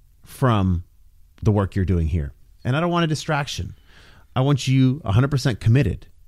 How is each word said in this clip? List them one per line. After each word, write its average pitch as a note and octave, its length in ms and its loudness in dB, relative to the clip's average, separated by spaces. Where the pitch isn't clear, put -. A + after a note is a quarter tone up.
from F#2+ 600 0
the A2+ 100 2
work G2+ 240 0
you're F#2+ 80 0
doing E2+ 240 0
here. C#2+ 240 -4
And A#2+ 120 -2
I D#3+ 40 -2
don't F3 100 -2
want E3+ 140 0
a D#3+ 40 0
distraction. D3 680 -6
I B2 60 0
want C#3 260 0
you C3 380 2
a - 80 -2
hundred C#3 180 4
percent C3 300 -2
committed. A2+ 460 0